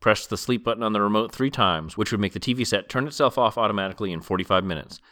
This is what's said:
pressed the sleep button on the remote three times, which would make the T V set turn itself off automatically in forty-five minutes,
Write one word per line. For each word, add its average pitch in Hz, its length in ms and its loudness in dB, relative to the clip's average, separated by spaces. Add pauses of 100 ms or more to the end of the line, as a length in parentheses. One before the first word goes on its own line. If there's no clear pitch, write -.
pressed - 280 0
the 107 80 -4
sleep 120 280 -2
button 117 180 0
on 110 100 0
the 104 80 2
remote 107 320 2
three 135 200 -2
times, 85 440 0
which 107 140 0
would 107 100 0
make 98 120 0
the 101 80 -8
T 127 120 -2
V 123 120 0
set 101 240 0
turn 131 180 -2
itself 143 320 0
off 113 180 2
automatically 101 540 0
in 82 120 -6
forty-five 92 420 2
minutes, 85 340 -6 (140)